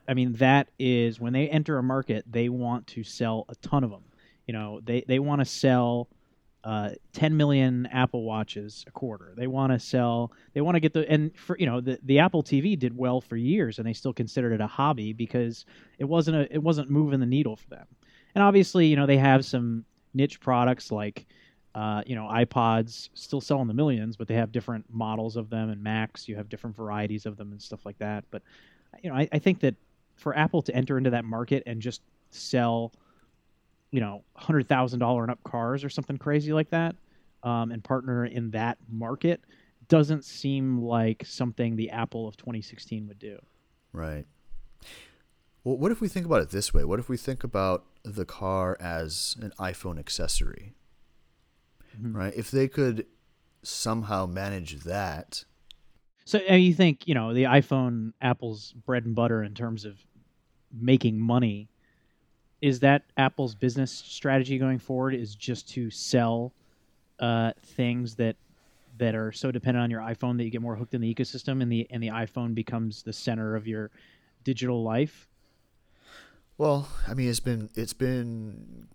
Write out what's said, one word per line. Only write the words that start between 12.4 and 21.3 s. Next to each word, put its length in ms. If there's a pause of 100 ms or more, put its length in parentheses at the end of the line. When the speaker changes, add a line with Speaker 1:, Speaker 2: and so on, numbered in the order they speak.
Speaker 1:
T 180
V 160
did 220
well 240
for 160
years, 400
and 100
they 60
still 200
considered 380
it 100
a 60
hobby 460
because 520 (340)
it 60
wasn't 300
a, 180
it 40
wasn't 320
moving 300
the 60
needle 300
for 140
them. 160 (480)
And 100
obviously, 440
you 80
know, 100
they 120
have 280
some 400 (300)
niche 240
products 520
like, 360 (480)